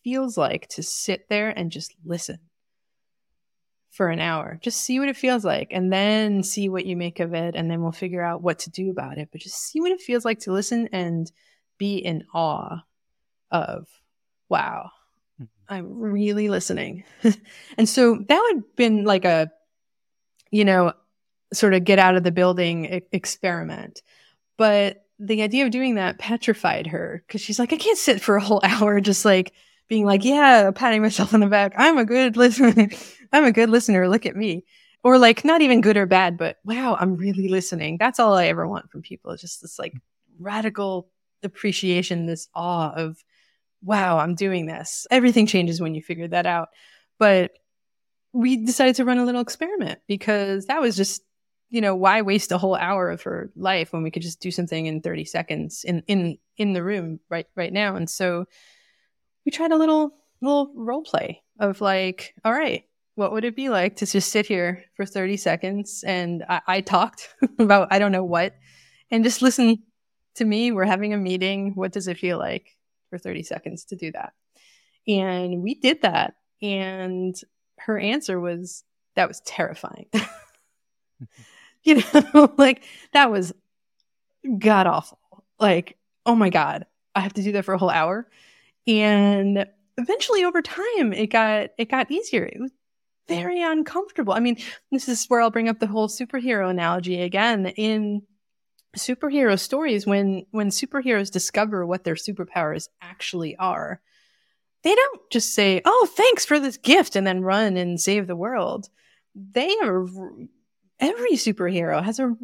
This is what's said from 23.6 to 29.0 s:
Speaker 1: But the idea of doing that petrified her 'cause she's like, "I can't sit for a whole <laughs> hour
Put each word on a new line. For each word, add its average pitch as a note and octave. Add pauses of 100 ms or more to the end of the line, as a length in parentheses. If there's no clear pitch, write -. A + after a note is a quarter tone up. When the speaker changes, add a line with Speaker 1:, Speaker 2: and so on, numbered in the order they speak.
Speaker 1:
But G#3 (140)
the G#3+
idea A#3
of A#3
doing B3+
that F#3
petrified F3
her E3
'cause G#3
she's G#3
like, A#3+
"I D#4
can't G4+
sit -
for G3+
a G3+
whole G3+
<laughs> -
hour G#3